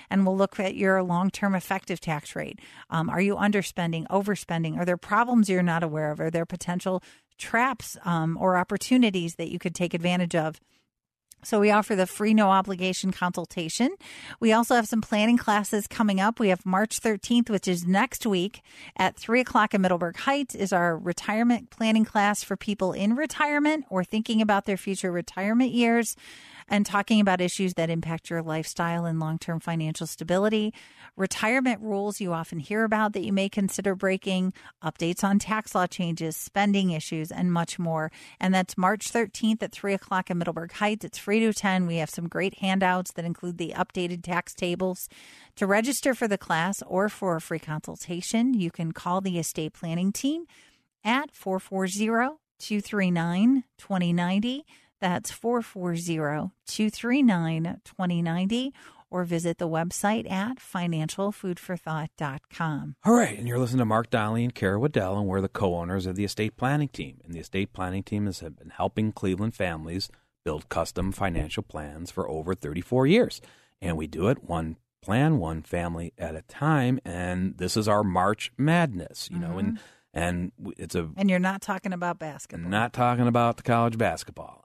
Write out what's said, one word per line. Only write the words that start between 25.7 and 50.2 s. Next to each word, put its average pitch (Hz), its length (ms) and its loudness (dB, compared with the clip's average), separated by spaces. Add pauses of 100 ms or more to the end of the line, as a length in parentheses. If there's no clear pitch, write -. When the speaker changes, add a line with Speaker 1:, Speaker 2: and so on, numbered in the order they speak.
Speaker 1:
years, 233 440 2 (520)
and 202 160 2
talking 208 360 2
about 185 200 4
issues 180 340 0
that 165 160 0
impact 165 380 -4
your 165 140 -2
lifestyle 170 600 -2
and 160 160 -2
long-term 160 400 -4
financial 160 460 -4
stability. 208 680 0 (420)
Retirement 220 640 0
rules 208 400 -4
you 180 120 -4
often 165 260 -6
hear 208 240 -2
about 214 300 2
that 202 120 -4
you 214 80 -2
may 196 160 2
consider 196 460 -2
breaking, 185 580 0 (300)
updates 170 400 -2
on 202 160 4
tax 214 380 -2
law 180 100 4
changes, 165 500 -4
spending 196 540 2
issues, 160 400 -4
and 180 220 0
much 170 260 -2
more. 160 320 -2 (300)
And 185 120 2
that's 185 240 2
March 196 340 2
thirteenth 220 520 0
at 190 80 -4
three 202 240 -4
o'clock 185 340 -2
in 175 100 0
Middleburg 170 340 -4
Heights. 214 320 -2
It's - 140 -12
free 208 180 0
to 226 120 4
attend. 190 380 2
We 165 100 -2
have 156 140 -2
some 170 180 -6
great 175 300 -4
handouts 185 540 0
that 170 120 -8
include 175 340 -6
the 165 180 -6
updated 180 460 -4
tax 175 320 -4
tables. 180 540 -4 (480)
To 208 100 0
register 233 480 2
for 240 120 0
the 202 120 0
class 175 480 -2
or 190 220 2
for 185 280 -2
a 160 40 -4
free 160 180 -6
consultation, 180 960 -2
you 175 160 0
can 165 220 -6
call 180 280 -2
the 185 180 -2
estate 156 360 -4
planning 175 380 -2
team 311 340 -4 (580)